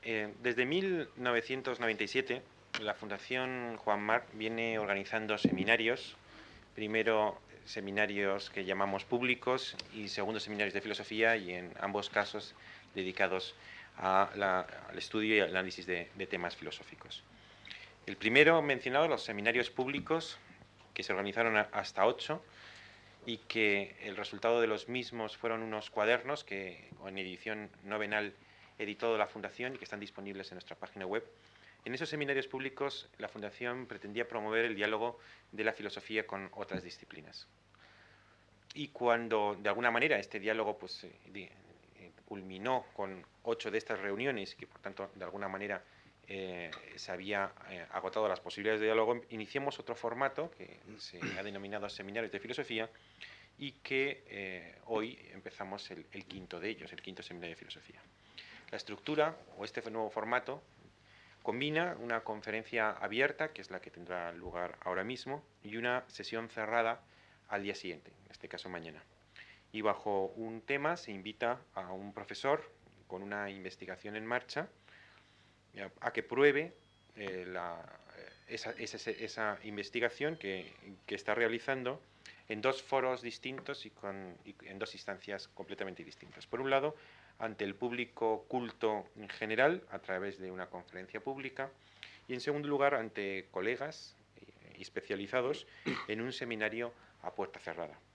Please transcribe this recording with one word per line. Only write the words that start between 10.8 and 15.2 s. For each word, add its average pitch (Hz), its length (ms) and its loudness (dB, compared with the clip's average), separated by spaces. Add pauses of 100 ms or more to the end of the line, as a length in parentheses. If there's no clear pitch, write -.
filosofía, 110 560 4
y 92 160 -4
en 90 260 -6
ambos 101 300 0
casos 101 460 0 (400)
dedicados 92 600 2 (440)
a 95 360 6
la, 98 260 4
al - 360 -8
estudio 107 400 4